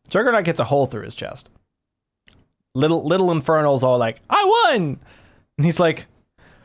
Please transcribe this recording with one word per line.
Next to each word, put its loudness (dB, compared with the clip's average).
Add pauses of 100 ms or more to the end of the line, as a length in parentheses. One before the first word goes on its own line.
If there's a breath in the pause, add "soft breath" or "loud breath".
Juggernaut 0
gets -2
a -2
hole 0
through -12
his -16
chest. -14 (1300)
Little, 0
little 2
Infernal's 0
all 2
like, -4 (100)
"I 2 (300)
won!" -4 (580 soft breath)
And 0
he's 0
like, 0 (580 soft breath)